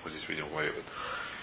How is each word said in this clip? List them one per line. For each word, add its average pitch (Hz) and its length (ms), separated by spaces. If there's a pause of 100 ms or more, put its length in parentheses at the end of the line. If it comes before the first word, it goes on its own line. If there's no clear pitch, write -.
мы 80 60
здесь 76 180
видим 78 180
в 76 60
моей 78 180
вот. - 120 (600)